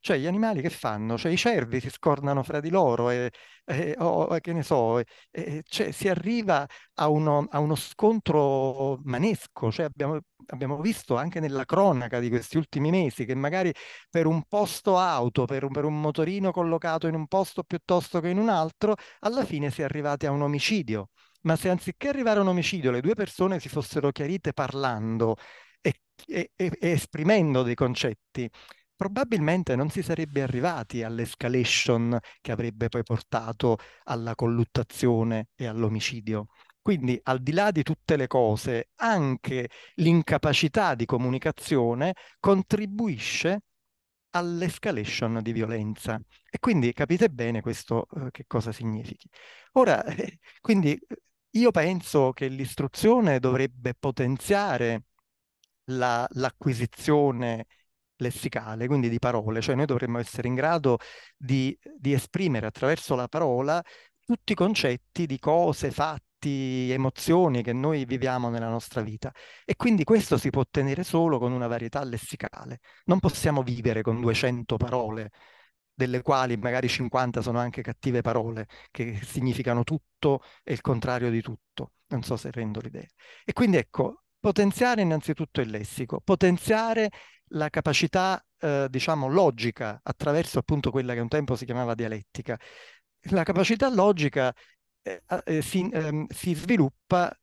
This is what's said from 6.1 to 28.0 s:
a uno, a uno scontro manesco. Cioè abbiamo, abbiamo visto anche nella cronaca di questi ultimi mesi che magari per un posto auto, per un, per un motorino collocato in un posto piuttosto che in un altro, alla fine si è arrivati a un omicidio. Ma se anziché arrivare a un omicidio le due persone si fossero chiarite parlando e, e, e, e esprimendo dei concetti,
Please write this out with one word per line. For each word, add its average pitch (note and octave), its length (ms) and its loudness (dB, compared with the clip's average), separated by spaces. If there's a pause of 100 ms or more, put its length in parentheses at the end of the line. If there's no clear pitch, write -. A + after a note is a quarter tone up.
a D#3 140 2
uno, D3+ 420 2
a D3 80 -2
uno D3+ 160 0
scontro C#3 1300 0
manesco. C#3 720 -2
Cioè E3 140 -2
abbiamo, D3 320 -4 (280)
abbiamo C#3 340 -6
visto F3 360 -2
anche E3+ 240 -2
nella C#3 240 -2
cronaca C3 560 4
di A#2+ 80 0
questi A#2 280 0
ultimi D3+ 340 0
mesi E3+ 340 0
che B2+ 100 -4
magari D#3 380 0 (360)
per E3 180 2
un D#3+ 180 2
posto G3+ 520 2
auto, C3+ 500 2
per C3+ 180 -2
un, C3+ 80 -4
per C#3+ 120 -2
un D3+ 160 0
motorino D#3+ 520 0
collocato E3 560 0
in D#3+ 60 0
un D#3 120 -2
posto F#3 380 0
piuttosto F3 560 0
che D#3+ 80 -4
in F#3 100 0
un A3+ 100 2
altro, F#3+ 460 0 (260)
alla A#3+ 240 -2
fine D3 260 -2
si D3+ 120 -6
è - 20 0
arrivati C#3+ 420 -2
a C#3+ 40 0
un C#3+ 120 0
omicidio. C#3+ 680 -2 (320)
Ma D#3+ 140 2
se F#3+ 120 -2
anziché F3+ 400 -2
arrivare A#3+ 300 2
a G3+ 40 4
un G3 60 4
omicidio E3+ 440 0
le B2 80 0
due E3+ 140 0
persone F#3+ 460 -2
si - 80 -12
fossero C#3+ 420 -2
chiarite D#3 420 -4
parlando A2+ 840 0 (440)
e, - 200 -2 (260)
e, - 280 -4
e, F3+ 260 -2
e F3+ 100 2
esprimendo D#3 720 2
dei A#2+ 120 0
concetti, B2 760 -2 (480)